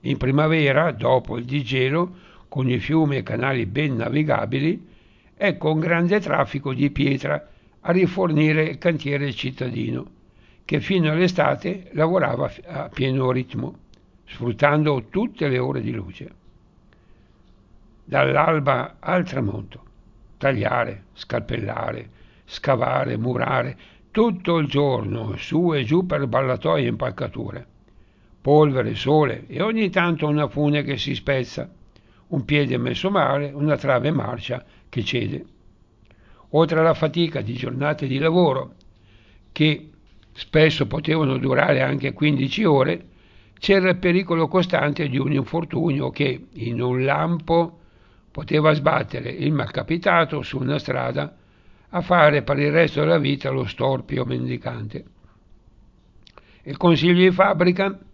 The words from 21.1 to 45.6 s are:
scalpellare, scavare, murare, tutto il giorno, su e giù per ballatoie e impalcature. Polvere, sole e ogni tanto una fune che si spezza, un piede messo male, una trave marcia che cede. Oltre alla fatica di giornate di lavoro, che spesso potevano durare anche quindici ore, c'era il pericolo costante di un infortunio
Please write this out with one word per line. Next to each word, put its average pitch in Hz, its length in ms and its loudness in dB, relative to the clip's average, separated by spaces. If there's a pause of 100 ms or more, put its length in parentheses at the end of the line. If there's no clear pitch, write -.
scalpellare, - 1000 -6 (360)
scavare, 123 720 -2
murare, 123 600 -2 (340)
tutto 180 480 2
il 147 80 0
giorno, 113 680 -2
su 170 380 0
e 143 100 0
giù 160 220 2
per 147 200 -2
ballatoie 131 600 0
e 120 40 0
impalcature. 113 800 -6 (720)
Polvere, 139 560 4
sole 139 520 2
e 131 140 -6
ogni 220 280 0
tanto 175 360 0
una 151 220 2
fune 147 360 0
che 131 140 -2
si 135 180 -4
spezza, 131 540 -4 (580)
un 143 160 -2
piede 139 340 0
messo 123 340 -2
male, 143 420 0
una 147 240 0
trave 131 320 2
marcia 123 560 -4 (240)
che 113 140 -4
cede. 117 420 -4 (1040)
Oltre 160 300 2
alla 160 160 4
fatica 156 460 -2
di 110 120 -6
giornate 135 540 -4
di 131 100 -2
lavoro, 156 560 2 (800)
che 156 400 0 (400)
spesso - 560 2
potevano 135 500 0
durare 131 460 2
anche 135 300 -2
quindici 143 500 0
ore, 135 420 2 (540)
c'era 190 320 4
il 180 60 2
pericolo 175 500 2
costante 165 600 0
di 131 120 -2
un 143 140 0
infortunio 147 760 -2